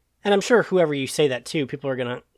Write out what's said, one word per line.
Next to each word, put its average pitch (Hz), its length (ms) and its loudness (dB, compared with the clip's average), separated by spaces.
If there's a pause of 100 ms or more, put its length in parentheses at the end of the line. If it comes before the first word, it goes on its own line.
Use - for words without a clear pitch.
(240)
And 202 100 2
I'm 196 80 2
sure 214 220 4
whoever 165 300 2
you 135 140 -4
say 151 200 0
that 123 200 -4
to, 147 200 -2
people 139 220 -8
are 131 60 -2
gonna 123 280 -6 (140)